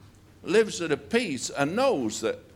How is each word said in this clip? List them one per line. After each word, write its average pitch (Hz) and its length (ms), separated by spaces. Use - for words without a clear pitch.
lives 190 400
at 160 100
a 139 60
peace 190 520
and 143 260
knows 190 460
that 110 180